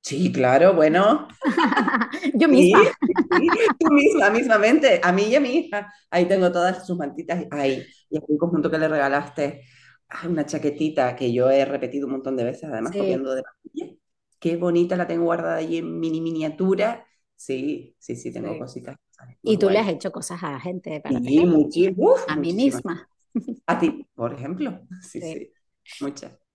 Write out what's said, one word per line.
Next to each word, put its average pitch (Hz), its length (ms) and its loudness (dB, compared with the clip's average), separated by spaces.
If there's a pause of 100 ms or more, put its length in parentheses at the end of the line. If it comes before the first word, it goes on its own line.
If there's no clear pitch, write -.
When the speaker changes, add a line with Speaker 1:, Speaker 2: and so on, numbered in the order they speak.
Speaker 1:
Sí, 147 300 -2
claro, 135 420 6
bueno. 180 540 4 (120)
Speaker 2:
<laughs> 277 920 -2
Yo 269 140 4
Speaker 1:
Sí, - 0 -
Speaker 2:
misma. 269 320 8 (260)
Speaker 1:
sí, 359 80 0 (140)
sí. 339 220 2 (280)
Tú 311 140 2
misma, 285 380 4
mismamente. 226 720 4
A 180 80 4
mí 196 160 2
y 240 80 2
a 302 40 4
mi 247 160 0
hija. 208 360 -4 (180)
Ahí 180 160 2
tengo 185 240 2
todas 180 360 -2
sus 180 120 -6
mantitas. 160 520 -6
Ahí. 139 360 -2 (240)
Y 156 80 -6
hay 147 100 -6
un 151 100 0
conjunto 165 320 0
que 156 80 -2
le 156 100 0
regalaste. 143 760 -2 (460)
Ay, - 200 -12
una 156 160 -2
chaquetita 143 680 -2
que 123 180 -4
yo 123 180 2
he 135 140 4
repetido 139 420 -6
un 131 80 -6
montón 135 220 -6
de 120 80 -2
veces, 123 240 -8
además, 117 260 -8
Speaker 2:
Sí. - 20 -6
Speaker 1:
copiando 156 380 -4
de - 80 -6
la - 60 -16 (140)
tuya. - 240 -14 (540)
Qué 170 160 -2
bonita, 175 400 0
la 180 100 -2
tengo 170 180 -2
guardada 165 320 -2
allí 165 220 -4
en 165 220 -8
mini 165 200 -4
miniatura. 180 840 -2 (300)
Sí, 135 640 -8
sí, - 180 -12
sí, - 160 -14
tengo - 260 -10
Speaker 2:
Sí. - 0 -
Speaker 1:
cositas. 127 380 -16 (460)
Speaker 2:
¿Y 220 140 2
Speaker 1:
Muy - 20 -4
Speaker 2:
tú 196 120 4
le 202 100 4
has 202 80 -2
Speaker 1:
guay. - 20 -2
Speaker 2:
hecho 160 220 -6
cosas 175 320 -12
a 147 80 -8
la 135 80 -10
gente 170 400 -10
para 131 220 -4
Speaker 1:
Sí, - 0 -
Speaker 2:
tejer? 156 300 4
Speaker 1:
muchi-, 165 440 2
uf, 427 320 2
Speaker 2:
A 151 80 -2
mí 160 160 -2
Speaker 1:
muchísimas. 254 300 0 (100)
Speaker 2:
misma. - 180 -14 (240)
<laughs> - 320 -8
Speaker 1:
A - 140 0
ti, - 340 -2
por 123 200 -6
ejemplo. 175 460 -10 (200)
Sí, - 200 -16
Speaker 2:
Sí. - 20 -14
Speaker 1:
sí, 160 300 -14 (480)
muchas. - 380 -12 (160)